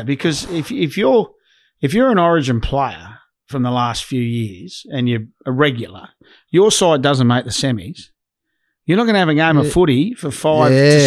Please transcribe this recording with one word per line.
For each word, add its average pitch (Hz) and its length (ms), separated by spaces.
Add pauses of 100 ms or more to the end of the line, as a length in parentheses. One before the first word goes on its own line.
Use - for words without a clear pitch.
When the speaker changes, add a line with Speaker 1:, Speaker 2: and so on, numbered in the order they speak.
Speaker 1:
it? 110 40
Because 139 460
if, 165 200
if 170 260
you're, 226 320 (520)
if 135 120
you're 247 180
an 202 80
Origin 151 420
player 110 560 (300)
from 135 160
the 123 80
last 120 340
few 127 160
years 107 680
and 127 180
you're 117 180 (200)
a 135 60
regular, 123 580 (400)
your 202 220
side 160 300
doesn't 131 260
make 120 160
the 110 80
semis, 117 560 (800)
you're 170 120
not 240 80
gonna 214 140
have 175 100
a 156 60
game 160 220
Speaker 2:
Yeah. 139 40
Speaker 1:
of 143 100
footy 170 420
for 156 180
five 151 400
to 131 40
Speaker 2:
Yeah. 147 320